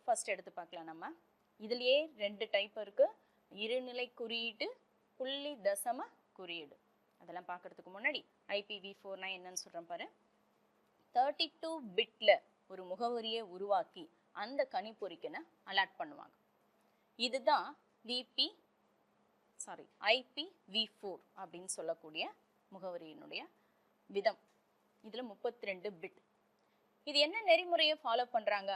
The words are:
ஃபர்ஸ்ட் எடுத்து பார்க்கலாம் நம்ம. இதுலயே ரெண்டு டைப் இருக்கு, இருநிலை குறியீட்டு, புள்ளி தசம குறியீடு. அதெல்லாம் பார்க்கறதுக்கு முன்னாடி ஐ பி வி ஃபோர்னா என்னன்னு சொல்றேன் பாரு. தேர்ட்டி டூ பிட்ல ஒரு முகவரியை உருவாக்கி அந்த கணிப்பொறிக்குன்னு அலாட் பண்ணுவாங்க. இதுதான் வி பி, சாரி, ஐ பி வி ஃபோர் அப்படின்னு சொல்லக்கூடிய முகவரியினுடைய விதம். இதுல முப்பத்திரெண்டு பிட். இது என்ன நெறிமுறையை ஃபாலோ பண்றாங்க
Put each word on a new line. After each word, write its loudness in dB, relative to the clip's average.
ஃபர்ஸ்ட் 0
எடுத்து -8
பார்க்கலாம் -12
நம்ம. -10
இதுலயே 4
ரெண்டு -2
டைப் 0
இருக்கு, 6
இருநிலை -2
குறியீட்டு, -4
புள்ளி -4
தசம 0
குறியீடு. -10
அதெல்லாம் -10
பார்க்கறதுக்கு -12
முன்னாடி 0
ஐ 0
பி -8
வி -10
ஃபோர்னா -8
என்னன்னு -10
சொல்றேன் -12
பாரு. -6
தேர்ட்டி 4
டூ -2
பிட்ல 4
ஒரு -10
முகவரியை -2
உருவாக்கி 0
அந்த -8
கணிப்பொறிக்குன்னு -6
அலாட் 2
பண்ணுவாங்க. -12
இதுதான் 2
வி -4
பி, 2
சாரி, -14
ஐ 8
பி -4
வி 4
ஃபோர் -8
அப்படின்னு -10
சொல்லக்கூடிய -4
முகவரியினுடைய -10
விதம். 2
இதுல -8
முப்பத்திரெண்டு -6
பிட். -12
இது 0
என்ன 4
நெறிமுறையை 6
ஃபாலோ 4
பண்றாங்க 2